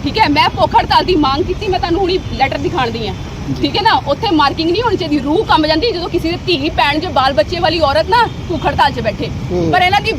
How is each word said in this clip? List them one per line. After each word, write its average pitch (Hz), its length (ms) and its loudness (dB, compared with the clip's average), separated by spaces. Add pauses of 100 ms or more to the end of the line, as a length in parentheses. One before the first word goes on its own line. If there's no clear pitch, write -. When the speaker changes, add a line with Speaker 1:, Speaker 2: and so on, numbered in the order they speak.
Speaker 1:
ਠੀਕ 285 140 -2
ਹੈ। 440 120 4
ਮੈਂ 311 200 4
ਭੁੱਖ - 260 0
ਹੜਤਾਲ 330 300 2
ਦੀ 359 100 2
ਮੰਗ 294 300 2
ਕੀਤੀ, 381 220 -4
ਮੈਂ 370 120 -2
ਤੁਹਾਨੂੰ 349 220 0
ਹੁਣੀ 370 180 0 (140)
ਲੈਟਰ 269 240 -2
ਦਿਖਾਉਂਦੀ 226 500 -2
ਹਾਂ, 190 60 -6 (480)
ਠੀਕ 285 160 -2
ਹੈ 403 40 0
ਨਾ। 403 120 4 (140)
ਉੱਥੇ 294 240 -2
ਮਾਰਕਿੰਗ 302 400 2
ਨਹੀਂ 403 120 0
ਹੋਣੀ 440 140 2
ਚਾਹੀਦੀ, 294 220 0
ਰੂਹ 302 260 0
ਕੰਬ 311 220 2
ਜਾਂਦੀ 320 240 2
ਜਦੋਂ 349 180 -4
ਕਿਸੇ 339 220 -2
ਦੇ 349 140 -2
ਧੀ 320 240 0
ਭੈਣ 302 300 0
ਜੋ 339 100 -4
ਬਾਲ 269 240 0
ਬੱਚੇ 311 260 0
ਵਾਲੀ 339 200 0
ਔਰਤ 302 300 2
ਨਾ 453 80 4 (320)
ਭੁੱਖ 320 180 -2
ਹੜਤਾਲ 277 240 2
'ਚ 254 80 -6
ਬੈਠੇ। 190 300 -4 (220)
Speaker 2:
ਹੂੰ। 180 220 0
Speaker 1:
ਪਰ 370 80 4
ਇਹਨਾਂ 208 200 2
ਦੀ - 180 -2